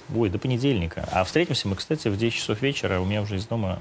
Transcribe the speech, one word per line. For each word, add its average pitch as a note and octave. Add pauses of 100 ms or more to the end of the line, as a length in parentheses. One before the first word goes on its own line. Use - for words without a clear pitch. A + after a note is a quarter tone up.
(160)
Ой, A2+
до F#2+
понедельника. A#2+
А F#2
встретимся D#3
мы, G2
кстати, D3+
в G2+
десять A#2
часов G#2+
вечера G2+
у F#2
меня G#2
уже G2+
из G2
дома G2